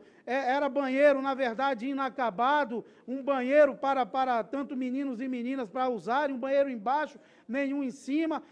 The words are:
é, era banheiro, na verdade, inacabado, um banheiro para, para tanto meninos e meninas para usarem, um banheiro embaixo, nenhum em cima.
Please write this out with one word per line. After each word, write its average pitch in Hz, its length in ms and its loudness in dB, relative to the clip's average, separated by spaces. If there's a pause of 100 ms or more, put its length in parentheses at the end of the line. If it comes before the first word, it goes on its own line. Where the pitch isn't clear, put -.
(260)
é, 240 80 -4 (180)
era 285 160 2
banheiro, 269 540 4
na 269 120 0
verdade, 254 540 -2
inacabado, 262 960 0 (240)
um 262 160 -6
banheiro 269 520 4
para, 269 300 0
para 254 380 0
tanto 277 320 -6
meninos 254 460 -4
e 269 80 -6
meninas 247 400 -4
para 254 180 -2
usarem, 247 480 -2
um 247 40 -6
banheiro 277 300 2
embaixo, 254 480 -2 (300)
nenhum 277 340 -2
em 262 100 -4
cima. 302 600 -2